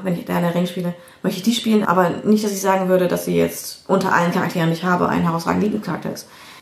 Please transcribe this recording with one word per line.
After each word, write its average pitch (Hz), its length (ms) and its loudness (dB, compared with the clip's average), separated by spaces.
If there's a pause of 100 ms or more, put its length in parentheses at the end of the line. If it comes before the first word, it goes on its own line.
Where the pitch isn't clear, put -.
wenn 185 100 -2
ich - 120 -8
der 180 100 -4
eine 175 180 0
Ring 180 120 0
spiele, 175 280 -4 (280)
möchte - 160 -2
ich 180 60 -10
die 233 100 2
spielen. 220 300 2
Aber 180 260 4 (140)
nicht, 214 200 4
dass 208 80 -2
ich 196 80 -6
sagen 190 280 0
würde, 180 200 4
dass 175 160 -2
sie 175 120 0
jetzt - 520 -2
unter 185 240 2
allen 175 200 2
Charakteren, 165 360 0
die 165 80 2
ich 170 80 -8
habe, 180 240 2
ein 180 140 0
herausragender 175 440 0
Lieblingscharakter - 460 -4
ist. - 160 -14 (340)